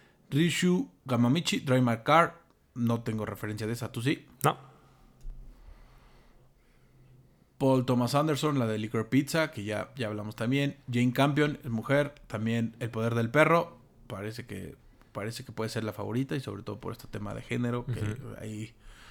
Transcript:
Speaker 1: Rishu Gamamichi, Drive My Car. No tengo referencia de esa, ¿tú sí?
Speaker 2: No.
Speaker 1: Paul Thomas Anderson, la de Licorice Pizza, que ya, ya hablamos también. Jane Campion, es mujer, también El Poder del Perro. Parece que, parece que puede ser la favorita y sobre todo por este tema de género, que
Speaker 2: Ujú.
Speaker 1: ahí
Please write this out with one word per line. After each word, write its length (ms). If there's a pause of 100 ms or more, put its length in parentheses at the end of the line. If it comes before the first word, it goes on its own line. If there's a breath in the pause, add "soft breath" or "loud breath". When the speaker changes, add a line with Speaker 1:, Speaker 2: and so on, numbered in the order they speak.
(300 soft breath)
Speaker 1:
Rishu 600 (160)
Gamamichi, 560
Drive 200
My 220
Car. 380 (340)
No 260
tengo 240
referencia 400
de 80
esa, 180
¿tú 100
sí? 240 (180)
Speaker 2:
No. 140 (3000 soft breath)
Speaker 1:
Paul 280
Thomas 280
Anderson, 460
la 80
de 100
Licorice 320
Pizza, 420
que 120
ya, 320
ya 120
hablamos 280
también. 420 (140)
Jane 200
Campion, 520
es 80
mujer, 420 (140)
también 520
El 120
Poder 240
del 160
Perro. 460 (280)
Parece 400
que, 300 (360)
parece 320
que 80
puede 200
ser 120
la 100
favorita 420
y 40
sobre 220
todo 180
por 120
este 160
tema 260
de 80
género, 460
que 120
Speaker 2:
Ujú. 400
Speaker 1:
ahí 340 (380 soft breath)